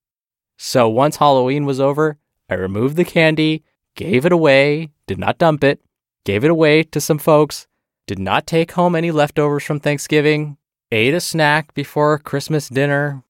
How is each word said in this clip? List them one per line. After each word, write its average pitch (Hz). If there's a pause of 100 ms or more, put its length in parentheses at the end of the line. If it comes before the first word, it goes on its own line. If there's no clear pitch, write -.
(580)
So 117
once 131
Halloween 139
was 131
over, 147 (320)
I 92
removed 101
the 175
candy, 156 (320)
gave 135
it 175
away, 147 (160)
did 95
not 95
dump 156
it, 139 (460)
gave 107
it 151
away 160
to 156
some 151
folks, 151 (400)
did 101
not 95
take 165
home 175
any 170
leftovers 147
from 151
Thanksgiving, 151 (340)
ate 117
a 175
snack 151
before 147
Christmas 147
dinner. 143